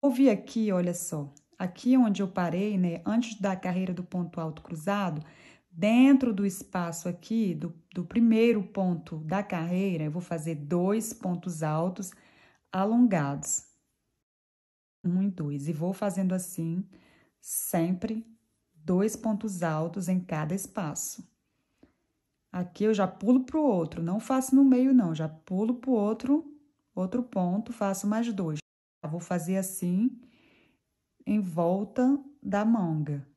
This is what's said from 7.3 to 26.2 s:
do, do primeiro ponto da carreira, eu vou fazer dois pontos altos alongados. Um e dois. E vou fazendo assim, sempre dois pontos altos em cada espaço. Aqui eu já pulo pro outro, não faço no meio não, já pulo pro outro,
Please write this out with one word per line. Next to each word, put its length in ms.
do, 180
do 100
primeiro 600
ponto 540
da 260
carreira, 600
eu 60
vou 120
fazer 340
dois 560
pontos 500
altos 480
alongados. 960
Um 180
e 80
dois. 380
E 40
vou 200
fazendo 420
assim, 500
sempre 840
dois 400
pontos 480
altos 460
em 100
cada 340
espaço. 800
Aqui 300
eu 80
já 160
pulo 360
pro 180
outro, 400
não 180
faço 340
no 80
meio 300
não, 220
já 120
pulo 500
pro 160
outro, 520